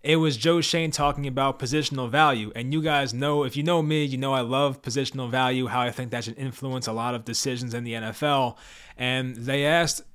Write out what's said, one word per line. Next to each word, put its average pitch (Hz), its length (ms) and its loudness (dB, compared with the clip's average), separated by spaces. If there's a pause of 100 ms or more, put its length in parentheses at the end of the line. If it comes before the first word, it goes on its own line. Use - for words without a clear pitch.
it 156 160 4
was 156 200 4
Joe 165 240 4
Schoen 160 300 0
talking 143 360 0
about 135 320 0
positional 135 500 -2
value. 131 460 4
And 123 160 -4
you 156 100 0
guys 143 320 2
know, 147 300 0
if 127 140 -4
you 143 60 -2
know 165 180 4
me, 151 220 2
you 131 160 -2
know 135 140 0
I 131 80 2
love 131 420 0
positional 131 460 -4
value, 127 360 2
how 123 160 -2
I 123 100 0
think 120 200 -8
that 120 120 -4
should 113 140 -10
influence 131 480 -6
a 113 80 -4
lot 120 220 -2
of 110 100 -8
decisions 120 480 -4
in 120 100 -6
the 117 120 -6
N 113 80 -6
F 110 200 -6
L. 135 340 2 (400)
And 127 380 -2
they 135 300 -2
asked 165 360 2 (140)